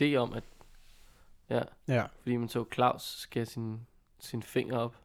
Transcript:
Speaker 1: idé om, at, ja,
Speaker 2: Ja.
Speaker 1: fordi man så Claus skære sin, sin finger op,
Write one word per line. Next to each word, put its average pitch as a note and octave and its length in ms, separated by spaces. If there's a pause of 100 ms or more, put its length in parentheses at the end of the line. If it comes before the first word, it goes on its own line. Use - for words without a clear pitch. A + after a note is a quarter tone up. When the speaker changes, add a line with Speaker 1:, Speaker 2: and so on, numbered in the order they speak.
Speaker 1:
idé D3 160
om, A#2+ 160
at, A2+ 120 (1080)
ja, A#2+ 120 (260)
Speaker 2:
Ja. B2 160 (180)
Speaker 1:
fordi A#2+ 140
man A#2 120
så A#2+ 160 (100)
Claus B2 280
skære - 440
sin, A2+ 340 (380)
sin - 240
finger B2+ 360
op, A#2 260